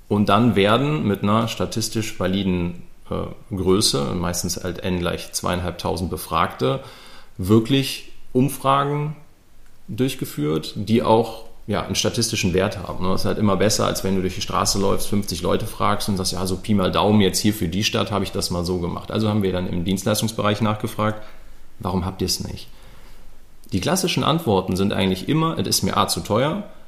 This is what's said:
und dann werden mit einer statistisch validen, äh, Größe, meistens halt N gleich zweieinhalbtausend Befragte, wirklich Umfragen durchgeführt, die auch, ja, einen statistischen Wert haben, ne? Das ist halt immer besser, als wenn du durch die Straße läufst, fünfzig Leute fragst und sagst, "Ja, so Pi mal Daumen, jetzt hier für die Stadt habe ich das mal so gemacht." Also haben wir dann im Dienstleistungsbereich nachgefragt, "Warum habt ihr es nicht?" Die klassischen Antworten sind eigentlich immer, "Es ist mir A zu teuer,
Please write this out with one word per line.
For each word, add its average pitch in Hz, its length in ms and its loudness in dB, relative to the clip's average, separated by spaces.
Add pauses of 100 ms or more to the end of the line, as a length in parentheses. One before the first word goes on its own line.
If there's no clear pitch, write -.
und 104 220 4
dann 107 260 6
werden 120 520 4
mit 98 160 2
einer 110 240 4
statistisch - 720 -4
validen, 92 640 0 (260)
äh, 87 140 -4 (320)
Größe, 104 580 2
meistens 87 500 -2
halt 90 200 -6
N 90 160 0
gleich 87 320 -4
zweieinhalbtausend 87 800 -2
Befragte, 92 680 0 (580)
wirklich 117 720 2 (200)
Umfragen 139 840 0 (720)
durchgeführt, 147 880 -2
die 110 260 2
auch, - 440 2 (220)
ja, 98 160 0
einen - 120 -4
statistischen 101 580 0
Wert 95 260 2
haben, 85 240 -4
ne? 92 80 4
Das 90 100 4
ist - 40 4
halt 90 120 2
immer 101 180 4
besser, 104 300 4
als 92 180 0
wenn 98 120 2
du 92 60 2
durch 87 140 -2
die 101 60 -6
Straße 95 380 0
läufst, 98 280 2
fünfzig 101 340 -2
Leute 92 260 0
fragst 101 420 0
und 98 80 0
sagst, 92 160 -2
"Ja, 92 120 -2
so 92 120 -2
Pi - 160 -2
mal 92 180 2
Daumen, 101 300 6
jetzt 92 180 4
hier 104 140 4
für 90 160 -2
die 95 140 0
Stadt 107 280 0
habe 98 140 0
ich - 60 -6
das - 200 -4
mal 87 140 -2
so 90 140 0
gemacht." 87 320 -6
Also 107 180 0
haben 104 140 2
wir 92 100 2
dann 90 140 -2
im 87 180 -2
Dienstleistungsbereich 104 760 0
nachgefragt, 107 600 -2 (560)
"Warum 92 260 -2
habt 95 160 -4
ihr 92 40 0
es - 180 -2
nicht?" - 240 -10 (1040)
Die 98 80 0
klassischen 170 440 0
Antworten 110 520 2
sind 98 160 2
eigentlich 95 380 0
immer, 160 280 0
"Es 95 100 0
ist - 160 0
mir - 120 0
A 98 120 4
zu - 140 -4
teuer, 139 420 0 (240)